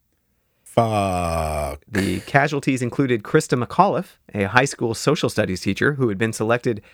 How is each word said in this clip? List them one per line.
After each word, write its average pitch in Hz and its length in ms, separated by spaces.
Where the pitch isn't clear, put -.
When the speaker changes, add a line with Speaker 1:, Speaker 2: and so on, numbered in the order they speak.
Speaker 1:
Fuck. 85 1200
Speaker 2:
The 95 340
casualties 139 600
included 123 420
Krista 151 380
McAuliffe, 175 560
a 104 120
high 123 200
school 120 280
social 139 360
studies 95 320
teacher 101 320
who 135 160
had 101 80
been 113 160
selected 117 480